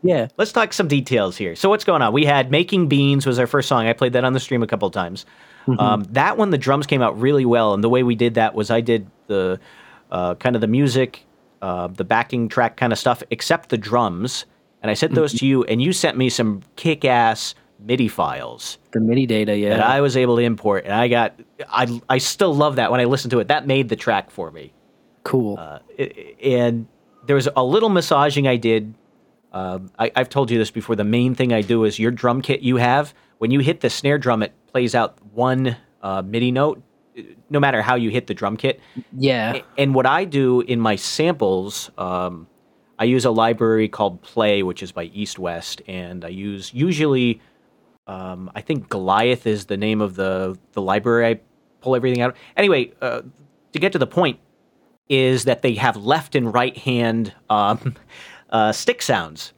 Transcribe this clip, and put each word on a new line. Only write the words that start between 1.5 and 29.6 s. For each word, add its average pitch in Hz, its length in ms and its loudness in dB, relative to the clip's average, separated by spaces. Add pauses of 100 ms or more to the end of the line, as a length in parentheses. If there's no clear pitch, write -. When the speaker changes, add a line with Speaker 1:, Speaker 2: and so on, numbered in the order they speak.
Speaker 2:
So - 120 0
what's 208 140 2
going 160 200 2
on? 110 100 2
We 143 120 4
had 135 280 2
Making 175 340 2
Beans 139 400 2
was 123 140 0
our 123 80 2
first 139 200 -2
song. 117 200 2
I 117 60 2
played 123 180 0
that 123 100 2
on 127 100 2
the 131 60 0
stream 120 240 -2
a 110 40 -2
couple 104 240 -2
times. 92 360 -8 (400)
Speaker 1:
Mm-hmm. 123 140 0
Speaker 2:
Um, 104 300 2
that 143 280 0
one, 208 120 2
the 156 80 2
drums 139 280 0
came 135 160 0
out 107 180 0
really 135 240 2
well, 117 300 4
and 101 80 0
the 113 60 2
way 123 160 4
we 120 100 2
did 117 200 0
that 113 200 2
was 107 160 -4
I 117 100 2
did 113 280 0 (180)
the, 95 320 -2 (540)
uh, 90 240 -4
kind 123 180 2
of 113 60 2
the 110 80 0
music, 127 580 0 (360)
uh, 90 260 -4
the 92 160 -6
backing 113 440 0
track 117 280 0
kind 120 160 0
of - 60 -2
stuff, - 340 -2
except - 380 -4
the 123 60 0
drums, 110 680 -2 (360)
and 110 80 -2
I 107 40 2
sent 160 200 0
those 147 180 2
Speaker 1:
Mm-hmm. 117 60 -4
Speaker 2:
to 131 80 0
you, 131 180 4
and 117 180 0
you 175 100 2
sent 175 240 0
me 127 140 2
some 107 320 -2 (140)
kick-ass 123 800 2 (240)
midi 120 280 0
files 65 720 -6 (140)
Speaker 1:
The 113 80 0
midi 120 260 2
data, 107 300 0
yeah. 101 140 0
Speaker 2:
that 110 160 2
I 135 140 2
was 135 160 2
able 123 200 4
to 120 60 2
import, 107 420 0
and 98 100 -6
I 120 140 2
got, 120 260 2 (340)
I, 120 400 -2
I 131 100 2
still 175 360 0
love 147 220 2
that 117 160 2
when 127 80 2
I 123 40 4
listened 127 280 -2
to 120 80 2
it. 98 80 -4
That 143 180 0
made 135 220 0
the 110 80 -2
track 101 340 -2
for 82 220 -12
me. 78 200 -20 (520)
Speaker 1:
Cool. 107 340 -2
Speaker 2:
Uh, 76 220 -16 (180)
i-, 139 40 -4
i-, - 340 -12 (200)
and 117 300 0 (400)
there 143 100 2
was 135 200 0
a 131 80 2
little 208 240 2
massaging 147 580 2
I 127 100 2
did. 110 380 0 (580)
Um, 95 460 -8